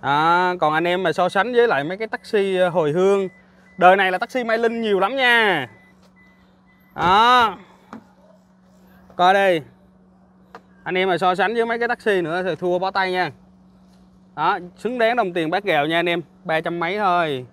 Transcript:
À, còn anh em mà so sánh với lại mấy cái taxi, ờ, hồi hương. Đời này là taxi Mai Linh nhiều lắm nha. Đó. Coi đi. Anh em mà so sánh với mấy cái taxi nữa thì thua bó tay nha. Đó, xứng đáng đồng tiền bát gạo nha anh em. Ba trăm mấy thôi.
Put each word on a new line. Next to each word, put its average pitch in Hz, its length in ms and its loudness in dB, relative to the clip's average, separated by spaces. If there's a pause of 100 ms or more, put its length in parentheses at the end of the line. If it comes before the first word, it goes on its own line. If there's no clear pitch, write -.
À, 165 580 2
còn 156 140 0
anh 160 140 0
em 180 160 -2
mà 165 100 0
so 180 160 0
sánh 202 240 -2
với 233 140 4
lại 143 160 0
mấy 175 140 -8
cái 220 100 -8
taxi, 196 500 -2
ờ, 180 120 2
hồi 160 220 0
hương. 190 380 2 (480)
Đời 185 180 8
này 190 160 2
là 180 60 -2
taxi 247 260 -4
Mai 226 140 -2
Linh 233 240 -2
nhiều 208 180 0
lắm 202 160 0
nha. 226 540 2 (1300)
Đó. 214 640 4 (1600)
Coi 180 180 4
đi. 190 280 2 (1200)
Anh 175 140 -6
em 190 120 0
mà 175 80 0
so 180 180 0
sánh 190 180 -2
với 233 120 0
mấy 233 140 -4
cái 233 80 -2
taxi 226 340 -2
nữa 170 220 -4
thì 180 120 -4
thua 180 240 -2
bó 190 120 -4
tay 190 200 -2
nha. 180 200 -2 (1040)
Đó, 175 240 -2 (180)
xứng 247 200 -8
đáng 233 180 0
đồng 202 180 -2
tiền 165 160 -2
bát 185 140 -4
gạo 156 220 0
nha 165 140 0
anh 175 100 -2
em. 170 120 -2 (220)
Ba 160 180 -2
trăm 170 180 -6
mấy 170 180 -4
thôi. 170 560 -2